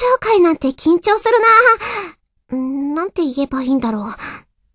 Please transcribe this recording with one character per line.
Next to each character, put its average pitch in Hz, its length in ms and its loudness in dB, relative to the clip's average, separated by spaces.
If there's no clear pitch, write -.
介 427 200 2
な 339 140 4
ん 294 40 -4
て 262 120 -4
緊 320 280 0
張 415 220 0
す 453 100 -2
る 466 80 4
な。 254 80 -6
な 330 100 -4
ん 392 60 -8
て 349 120 -2
言 269 200 -2
え 269 40 -4
ば 262 140 -6
い 247 60 -4
い 269 80 2
ん 262 40 2
だ 233 120 -2
ろ 214 80 -4
う。 202 60 -8
ア 220 40 -12
ッ - 60 -12